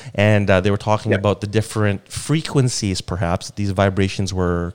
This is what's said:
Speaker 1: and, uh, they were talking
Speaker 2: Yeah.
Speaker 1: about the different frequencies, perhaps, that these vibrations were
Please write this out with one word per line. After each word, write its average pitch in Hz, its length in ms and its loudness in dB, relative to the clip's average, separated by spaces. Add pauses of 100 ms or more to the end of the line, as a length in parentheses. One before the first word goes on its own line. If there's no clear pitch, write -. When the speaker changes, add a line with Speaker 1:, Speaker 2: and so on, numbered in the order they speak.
(160)
Speaker 1:
and, 101 340 4
uh, 92 120 6
they 101 100 2
were 101 60 2
talking 107 340 -2
Speaker 2:
Yeah. 98 80 2
Speaker 1:
about 101 220 0
the 104 60 -6
different 104 640 -2
frequencies, 127 880 -2
perhaps, 87 460 -4
that - 100 -18
these 101 120 -2
vibrations 95 640 0
were 87 400 -2